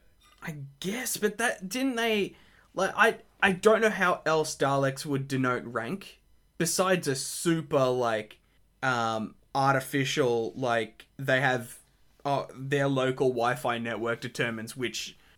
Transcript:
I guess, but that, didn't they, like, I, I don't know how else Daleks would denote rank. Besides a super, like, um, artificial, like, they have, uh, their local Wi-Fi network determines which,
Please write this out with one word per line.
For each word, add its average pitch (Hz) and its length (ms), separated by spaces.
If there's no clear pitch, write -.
I 156 180
guess, 226 380
but 208 220
that, 226 300
didn't 254 280
they, 226 400
like, 185 220
I, 214 220
I 196 100
don't 208 280
know 220 100
how 180 340
else 156 320
Daleks 139 480
would 139 220
denote 131 380
rank. 120 560
Besides 180 500
a 139 80
super, 151 680
like, 117 520
um, 113 500
artificial, 135 1000
like, 117 520
they 135 220
have, 127 400
uh, 143 200
their 135 300
local 131 440
Wi-Fi 120 480
network 117 420
determines 117 560
which, - 400